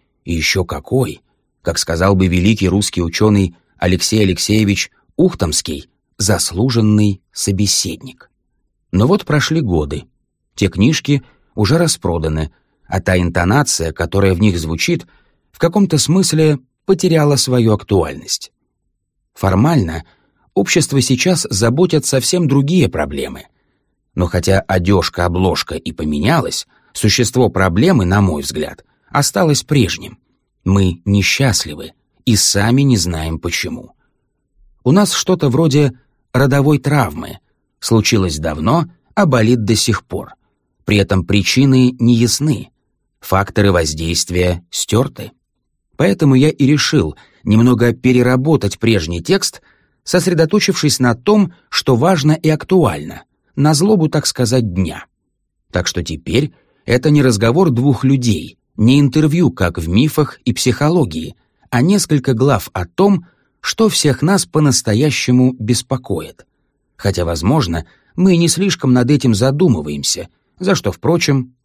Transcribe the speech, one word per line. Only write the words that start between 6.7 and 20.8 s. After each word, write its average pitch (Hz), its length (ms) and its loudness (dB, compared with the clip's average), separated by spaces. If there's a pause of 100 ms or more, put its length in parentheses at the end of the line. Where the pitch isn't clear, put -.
собеседник. - 1000 -6 (600)
Но 98 140 2
вот 190 180 0
прошли 151 360 -2
годы, 78 460 -4 (500)
те 98 120 0
книжки 139 540 0 (320)
уже 107 240 2
распроданы, 80 720 -2 (360)
а 92 140 -4
та 92 160 0
интонация, 87 760 0
которая 95 420 0
в 85 60 -2
них 98 180 2
звучит – 82 480 -4 (460)
в - 60 -20
каком-то 170 380 2
смысле 156 640 2 (280)
потеряла 160 500 2
свою 123 360 2
актуальность. 80 800 -4 (840)
Формально 95 680 0 (500)
общество 170 460 0